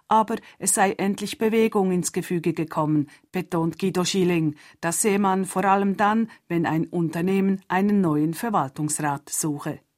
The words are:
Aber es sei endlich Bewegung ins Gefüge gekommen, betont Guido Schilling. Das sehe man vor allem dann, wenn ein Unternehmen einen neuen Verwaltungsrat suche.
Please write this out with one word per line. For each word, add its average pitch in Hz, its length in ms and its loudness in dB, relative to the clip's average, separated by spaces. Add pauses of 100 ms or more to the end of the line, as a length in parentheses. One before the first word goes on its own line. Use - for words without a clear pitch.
Aber 220 300 2 (200)
es - 180 -2
sei 196 180 2
endlich 196 440 -4
Bewegung 220 540 2
ins 180 220 -2
Gefüge 175 400 -2
gekommen, 151 560 -2 (240)
betont 170 460 -2
Guido 185 260 0
Schilling. 170 500 2 (240)
Das 165 220 -2
sehe 208 180 2
man 190 240 2
vor 185 220 -2
allem 196 320 2
dann, 220 320 2 (180)
wenn 170 180 0
ein 160 200 0
Unternehmen 190 840 0
einen 202 320 2
neuen 156 340 2
Verwaltungsrat 151 960 -4
suche. 151 500 -4 (180)